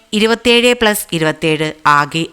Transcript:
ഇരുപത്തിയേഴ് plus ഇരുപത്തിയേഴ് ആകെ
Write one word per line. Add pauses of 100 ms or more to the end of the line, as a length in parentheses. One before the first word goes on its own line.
(140)
ഇരുപത്തിയേഴ്
plus (140)
ഇരുപത്തിയേഴ് (140)
ആകെ